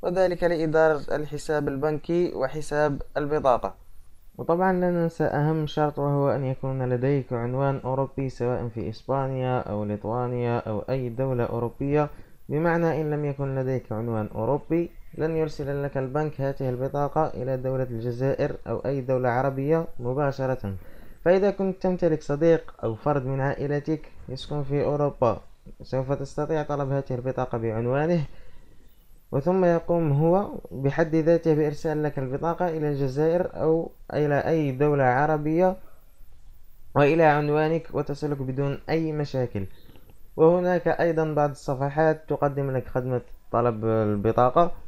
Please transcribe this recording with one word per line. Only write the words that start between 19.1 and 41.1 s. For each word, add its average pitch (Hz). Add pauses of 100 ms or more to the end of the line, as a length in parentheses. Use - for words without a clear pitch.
عربية 135 (120)
مباشرة. 131 (520)
فإذا 190
كنت 190
تمتلك 175
صديق 156
أو 113
فرد 139
من 135
عائلتك 143 (280)
يسكن 143
في 139
أوروبا، 135 (420)
سوف 131
تستطيع 147
طلب 143
هذه 139
البطاقة 127
بعنوانه، 127 (1040)
وثم 180
يقوم 170
هو 165 (220)
بحد 147
ذاته 160
بإرسال 151
لك 147
البطاقة 143
إلى 160
الجزائر 147
أو 160 (220)
إلى 147
أي 156
دولة 139
عربية 156 (1200)
وإلى 147
عنوانك، 151
وتصلك 143
بدون 139 (100)
أي 160
مشاكل. 131 (720)
وهناك 175
أيضًا 160